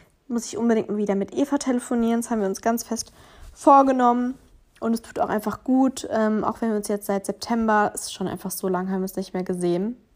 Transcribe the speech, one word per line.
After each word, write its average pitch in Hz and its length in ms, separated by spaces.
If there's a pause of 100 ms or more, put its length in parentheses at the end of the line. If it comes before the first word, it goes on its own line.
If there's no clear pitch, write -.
(280)
muss 233 180
ich - 100
unbedingt 226 320
mal 208 80
wieder 208 200
mit 196 180
Eva 285 240
telefonieren. 240 600
Das 233 100
haben 220 100
wir 196 80
uns 190 120
ganz 233 240
fest - 280 (400)
vorgenommen. 254 840 (440)
Und 233 120
es 226 80
tut - 180
auch - 80
einfach 208 340
gut, 262 480
ähm, 214 320
auch - 180
wenn 226 100
wir 214 60
uns 208 120
jetzt 202 180
seit 196 180
September, 214 680
es - 80
ist - 120
schon 190 120
einfach 185 240
so - 160
lang, 185 220
haben 190 100
wir 185 40
uns 190 120
nicht 190 180
mehr 185 120
gesehen. 180 520 (200)